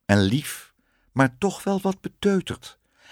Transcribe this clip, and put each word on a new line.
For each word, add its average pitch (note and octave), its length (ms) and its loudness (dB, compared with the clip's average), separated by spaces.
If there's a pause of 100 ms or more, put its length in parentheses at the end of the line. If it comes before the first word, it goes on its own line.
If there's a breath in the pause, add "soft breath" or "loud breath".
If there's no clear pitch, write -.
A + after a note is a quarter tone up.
en G3+ 160 4
lief, - 520 -2 (380)
maar C3 260 0
toch - 260 -4
wel G3 180 -2
wat F#3+ 200 -4
beteuterd. - 760 -4 (320 soft breath)